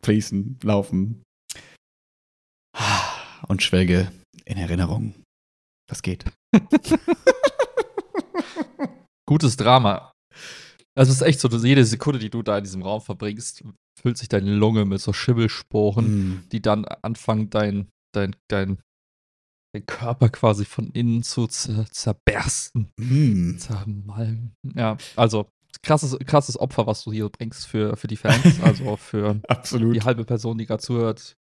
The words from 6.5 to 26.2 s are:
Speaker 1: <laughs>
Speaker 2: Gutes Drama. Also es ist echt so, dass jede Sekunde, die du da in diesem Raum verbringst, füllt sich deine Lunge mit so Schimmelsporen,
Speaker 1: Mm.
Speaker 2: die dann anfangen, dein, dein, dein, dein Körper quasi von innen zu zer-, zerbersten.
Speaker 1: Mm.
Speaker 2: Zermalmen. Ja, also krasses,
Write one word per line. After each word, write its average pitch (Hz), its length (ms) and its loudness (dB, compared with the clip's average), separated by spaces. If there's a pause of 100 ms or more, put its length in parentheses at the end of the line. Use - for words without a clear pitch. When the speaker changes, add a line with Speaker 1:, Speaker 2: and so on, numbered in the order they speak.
Speaker 1:
<laughs> 214 120 6 (2750)
Speaker 2:
Gutes 147 280 4
Drama. 113 560 2 (880)
Also 131 140 8
es 131 80 2
ist - 60 2
echt 151 140 2
so, 127 80 2
dass 117 140 0
jede 131 220 6
Sekunde, 120 340 -2
die 107 120 -8
du 117 120 -6
da 104 160 -2
in 101 60 -6
diesem 95 180 -10
Raum 101 200 -4
verbringst, 104 600 -10 (380)
füllt 123 180 -2
sich 110 100 -12
deine 101 260 0
Lunge 107 300 4
mit 98 160 -2
so 104 120 -4
Schimmelsporen, 107 920 0
Speaker 1:
Mm. 95 440 -2
Speaker 2:
die 107 120 -6
dann 107 240 2
anfangen, 107 640 -4
dein, 101 380 -2 (260)
dein, 101 200 -2 (140)
dein, 98 300 -2 (960)
dein 104 120 -10
Körper 123 420 0
quasi 104 360 0
von - 260 -8
innen 117 320 0
zu 117 240 -4
zer-, 110 440 -4
zerbersten. - 1000 -4 (100)
Speaker 1:
Mm. 110 600 2
Speaker 2:
Zermalmen. 107 960 -8 (200)
Ja, 110 220 -2 (200)
also 110 320 2 (340)
krasses, 143 440 2